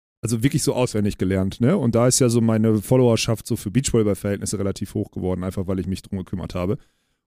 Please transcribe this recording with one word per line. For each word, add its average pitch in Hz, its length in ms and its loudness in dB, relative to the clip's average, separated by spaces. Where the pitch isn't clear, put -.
also 113 200 -2
wirklich 139 200 0
so 127 120 0
auswendig 107 440 0
gelernt, 95 420 0
ne? 135 160 2
Und 120 180 0
da 117 120 4
ist 127 140 2
ja 127 80 6
so 117 120 4
meine 110 400 4
Followerschaft 117 640 2
so 120 100 -4
für - 140 -6
Beachvolleyball-Verhältnisse 104 880 0
relativ 98 360 -6
hoch 104 160 -4
geworden, 92 340 -4
einfach 95 220 -4
weil 95 140 -2
ich 87 60 -4
mich 95 160 -6
drum - 160 -8
gekümmert 90 360 -8
habe. 90 240 -2